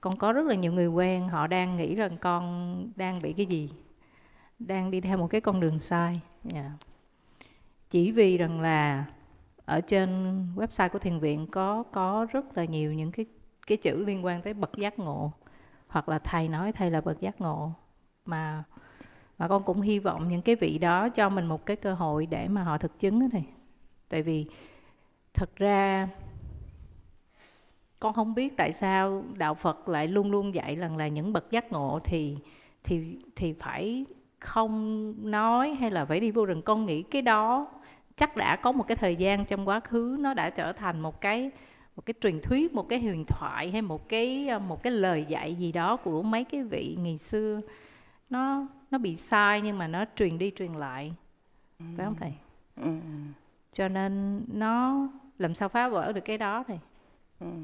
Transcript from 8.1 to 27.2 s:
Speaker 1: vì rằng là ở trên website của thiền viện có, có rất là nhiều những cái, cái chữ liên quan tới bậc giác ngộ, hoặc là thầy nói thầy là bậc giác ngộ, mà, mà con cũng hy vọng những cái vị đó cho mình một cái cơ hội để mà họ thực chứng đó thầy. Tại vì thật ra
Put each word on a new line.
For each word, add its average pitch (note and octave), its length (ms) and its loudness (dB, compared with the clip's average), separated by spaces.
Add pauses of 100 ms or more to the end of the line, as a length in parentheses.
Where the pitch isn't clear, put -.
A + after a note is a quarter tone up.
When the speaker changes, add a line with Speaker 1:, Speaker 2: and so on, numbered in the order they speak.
Speaker 1:
vì G3+ 260 8
rằng E3 240 0
là D3 440 2 (600)
ở - 160 0
trên F#3+ 580 2 (160)
website G3+ 340 0
của G3+ 100 -4
thiền F3 200 -2
viện D3+ 280 0
có, G3+ 440 -2
có G3+ 400 0
rất C4+ 260 -4
là E3+ 80 0
nhiều D3+ 280 -2
những D#3 180 -4
cái, A3 140 -6 (420)
cái G#3 100 2
chữ F3+ 280 0
liên F#3+ 200 -2
quan F3 160 -2
tới G3+ 120 -6
bậc G#3 240 -6
giác G#3 220 -4
ngộ, D3+ 320 -2 (560)
hoặc - 220 -2
là D#3 100 0
thầy E3 300 0
nói E3+ 220 -2
thầy F#3 200 0
là D#3+ 100 2
bậc D#3+ 200 -2
giác G3 200 -6
ngộ, D#3 300 -2 (540)
mà, D#3 380 -4 (760)
mà E3+ 100 -2
con G3 160 4
cũng F#3+ 180 0
hy G3+ 180 4
vọng E3 280 0
những F3 140 0
cái A#3 140 6
vị E3 220 2
đó F3 320 4
cho G#3+ 200 4
mình F#3+ 160 0
một D#3+ 200 -2
cái G3+ 100 0
cơ G3+ 180 -2
hội D#3+ 320 0
để E3 220 -4
mà G3 160 0
họ D#3+ 140 0
thực - 220 -4
chứng G3+ 200 4
đó B3+ 120 4
thầy. F#3 120 0 (680)
Tại D#3 140 -2
vì D#3 220 0 (880)
thật - 220 0
ra G3 520 4 (1900)